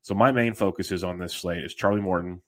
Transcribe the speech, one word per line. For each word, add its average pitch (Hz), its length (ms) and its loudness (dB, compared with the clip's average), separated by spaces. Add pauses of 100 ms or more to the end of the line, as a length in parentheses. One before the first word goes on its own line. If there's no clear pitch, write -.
So 101 120 -6
my 120 180 6
main 117 220 2
focus 98 380 0
is 117 100 -2
on 90 160 -4
this 87 140 -6
slate 82 320 -6
is - 100 -10
Charlie 104 260 2
Morton 90 480 -2